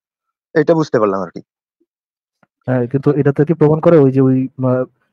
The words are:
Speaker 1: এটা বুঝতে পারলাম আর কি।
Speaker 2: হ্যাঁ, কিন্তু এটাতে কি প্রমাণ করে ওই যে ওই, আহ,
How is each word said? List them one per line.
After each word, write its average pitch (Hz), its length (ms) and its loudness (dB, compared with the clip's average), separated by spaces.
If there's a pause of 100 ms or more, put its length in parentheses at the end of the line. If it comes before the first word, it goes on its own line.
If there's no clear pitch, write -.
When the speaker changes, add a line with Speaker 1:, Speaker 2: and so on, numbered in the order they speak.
(540)
Speaker 1:
এটা 160 200 0
বুঝতে 151 260 -2
পারলাম 98 220 -2
আর 87 80 -10
কি। 98 120 -18 (1300)
Speaker 2:
হ্যাঁ, 127 200 -2
কিন্তু 139 240 -2
এটাতে 143 340 0
কি 160 80 -2
প্রমাণ 156 260 2
করে 170 180 4
ওই 139 140 4
যে 135 100 0
ওই, 131 260 0 (160)
আহ, 127 220 -2 (280)